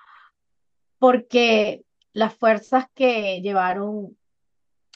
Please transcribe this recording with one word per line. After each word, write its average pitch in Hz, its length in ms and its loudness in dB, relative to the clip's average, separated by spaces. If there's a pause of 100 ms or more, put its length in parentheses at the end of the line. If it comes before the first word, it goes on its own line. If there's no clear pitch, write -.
(1000)
porque 233 880 2 (300)
las 214 200 -2
fuerzas 226 600 0
que 214 480 -2
llevaron 196 760 -4 (800)